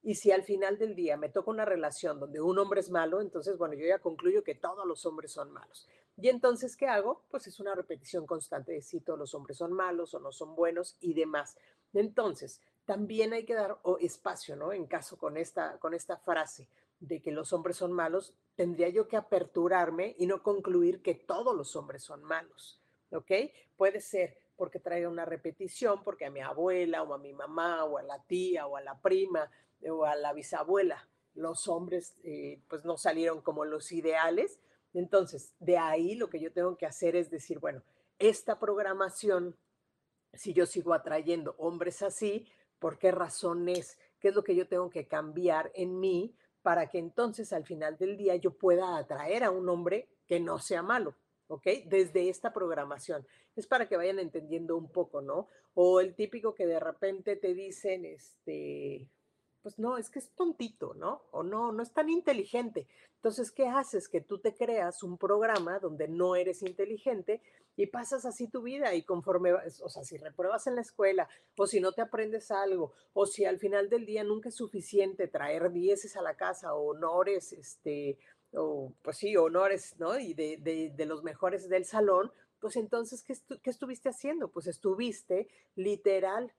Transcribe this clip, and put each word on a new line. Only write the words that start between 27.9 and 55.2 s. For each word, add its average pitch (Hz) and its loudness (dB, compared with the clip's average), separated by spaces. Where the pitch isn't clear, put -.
a 135 -4
la 139 -10
tía 180 -2
o 143 -6
a 139 -8
la 139 -14
prima 185 2
o 160 0
a 151 2
la 147 -2
bisabuela. 160 0
Los 165 -6
hombres, 175 -4
eh, 147 -10
pues, 151 -8
no 165 -2
salieron 165 2
como 151 -2
los 156 -6
ideales. 165 2
Entonces, 180 0
de 175 4
ahí 165 2
lo 233 -4
que 160 -8
yo 160 -8
tengo 180 0
que 170 -6
hacer 170 0
es 175 0
decir, 156 -8
bueno, 135 -6
esta 214 4
programación, 190 0
si - -10
yo 175 6
sigo 170 2
atrayendo 156 0
hombres 170 -4
así, 202 -2
¿por 156 -4
qué 185 6
razón 175 -2
es? 180 -4
¿Qué 202 6
es 196 4
lo 208 2
que 190 2
yo 180 2
tengo 180 0
que 156 -8
cambiar 156 0
en 185 -4
mí 190 0
para 170 4
que 180 -4
entonces 214 -2
al 160 -2
final 156 -6
del 196 -2
día 196 2
yo 175 0
pueda 180 6
atraer 151 -2
a 208 4
un 185 0
hombre 175 0
que 170 2
no 165 -2
sea 170 -2
malo? 196 0
¿Ok? 147 -4
Desde 185 4
esta 226 -4
programación. 147 -4
Es 220 -8
para 240 4
que 196 0
vayan 185 0
entendiendo 165 -4
un 160 -6
poco, 170 -2